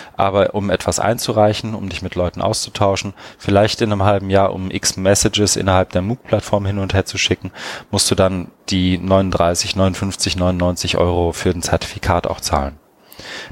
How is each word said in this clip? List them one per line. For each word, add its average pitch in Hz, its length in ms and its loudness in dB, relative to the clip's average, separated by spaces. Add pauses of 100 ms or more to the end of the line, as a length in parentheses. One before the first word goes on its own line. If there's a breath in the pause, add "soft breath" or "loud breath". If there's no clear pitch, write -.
(160 loud breath)
aber 98 380 2
um 101 160 -2
etwas 90 300 0
einzureichen, 110 720 0
um 98 160 -6
dich 85 100 -8
mit 90 140 -8
Leuten 90 260 -2
auszutauschen, 98 720 0 (240 loud breath)
vielleicht 101 460 2
in 107 100 2
einem 98 120 0
halben 98 260 2
Jahr, 98 240 4
um 92 160 -6
x - 260 -2
Messages 101 600 2
innerhalb 92 340 2
der 90 100 0
mooc-Plattform 104 640 -2
hin 98 140 -2
und 98 160 -4
her 95 100 2
zu - 140 -10
schicken, - 320 -2 (400 loud breath)
musst - 200 0
du 101 40 2
dann 92 380 0 (180)
die 92 280 2
neununddreißig, 90 760 2
neunundfünfzig, 95 600 0
neunundneunzig 90 600 0
Euro 87 360 2
für - 180 -2
ein 85 100 -2
Zertifikat - 680 -2
auch 80 120 -6
zahlen. 71 380 -4 (720 loud breath)